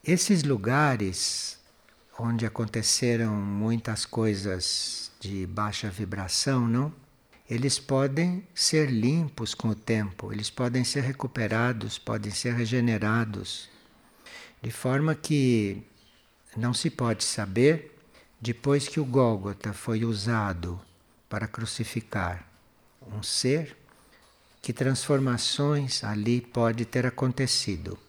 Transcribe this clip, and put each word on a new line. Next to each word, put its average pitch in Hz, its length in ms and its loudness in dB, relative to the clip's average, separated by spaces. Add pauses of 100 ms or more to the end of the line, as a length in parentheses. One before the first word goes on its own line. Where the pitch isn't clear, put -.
Esses 175 400 4
lugares 120 1160 0 (580)
onde 117 280 0
aconteceram 113 880 2
muitas 104 680 0
coisas 98 1120 -2
de 98 260 -6
baixa 104 440 -4
vibração, 101 760 0
não? 131 240 2 (580)
Eles 123 300 0
podem 143 760 0
ser 156 360 4
limpos 127 640 0
com - 160 -2
o 104 60 0
tempo, 104 580 -2
eles 104 160 -4
podem 123 340 0
ser 139 180 -2
recuperados, 117 960 -2
podem 110 340 -4
ser 120 220 -2
regenerados, 110 1160 0 (920)
de 117 100 -6
forma 143 420 0
que 117 720 2 (720)
não 120 180 0
se - 160 0
pode 117 340 0
saber, 117 720 2 (460)
depois 139 460 0
que - 120 -2
o 143 60 0
Gólgota 107 680 2
foi 113 320 -2
usado 101 800 -2 (480)
para 104 180 -4
crucificar 104 1000 -6 (540)
um 104 200 -10
ser, 147 560 0 (840)
que 123 120 -4
transformações 135 1300 2
ali 107 380 0
pode 117 440 0
ter 127 200 0
acontecido. 120 920 -2 (100)